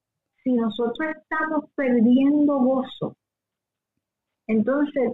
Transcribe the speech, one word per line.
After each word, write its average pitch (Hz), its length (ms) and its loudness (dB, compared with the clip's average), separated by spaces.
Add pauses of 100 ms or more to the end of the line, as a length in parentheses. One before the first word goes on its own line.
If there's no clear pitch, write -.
(440)
Si 254 80 -2
nosotros 240 640 -2
estamos 311 480 -4 (100)
perdiendo 269 840 2
gozo, - 560 -2 (1300)
entonces 247 680 0